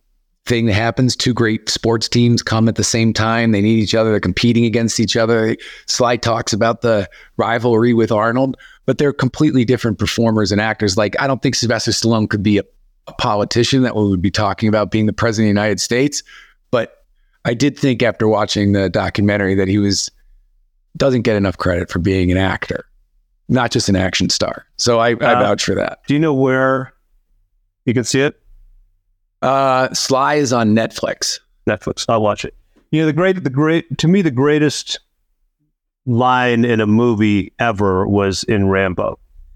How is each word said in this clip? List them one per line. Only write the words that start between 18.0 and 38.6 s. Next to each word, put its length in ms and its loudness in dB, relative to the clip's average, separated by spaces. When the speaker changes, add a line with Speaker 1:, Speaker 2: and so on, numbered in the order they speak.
Speaker 1:
after 260 0
watching 440 2
the 180 0
documentary 640 0
that 140 0
he 100 2
was, 320 -2
doesn't 240 0
get 140 0
enough 200 0
credit 340 -2
for 100 -4
being 300 0
an 60 2
actor, 480 -4
not 220 0
just 180 -2
an 80 2
action 320 -2
star. 380 -6
So 220 0
I, 140 2
I 240 2
Speaker 2:
Uh, 40 2
Speaker 1:
vouch 240 0
for 100 -2
that. 320 -4
Speaker 2:
do 60 -2
you 80 0
know 140 0
where 580 0
you 80 0
can 100 0
see 160 0
it? 180 -2
Speaker 1:
Uh, 500 0
Sly 440 0
is 180 0
on 200 2
Netflix. 640 -4
Speaker 2:
Netflix. 400 -4
I'll 140 2
watch 240 -2
it. 80 -14
You 120 0
know, 40 2
the 60 2
great, 320 0
the 60 -4
great, 480 -2
to 100 0
me, 140 4
the 80 0
greatest 680 0
line 580 2
in 160 2
a 60 0
movie 720 2
ever 480 0
was 380 0
in 240 0